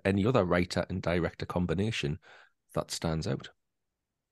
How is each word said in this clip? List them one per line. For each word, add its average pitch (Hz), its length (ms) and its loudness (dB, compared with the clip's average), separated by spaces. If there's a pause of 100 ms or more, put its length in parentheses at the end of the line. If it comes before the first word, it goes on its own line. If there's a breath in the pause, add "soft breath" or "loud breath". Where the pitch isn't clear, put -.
any 98 220 4
other 120 180 4
writer 87 440 2
and 92 120 -4
director 85 460 -2
combination 87 720 -2 (560 soft breath)
that - 160 -4
stands 80 380 -4
out? - 220 -6 (800)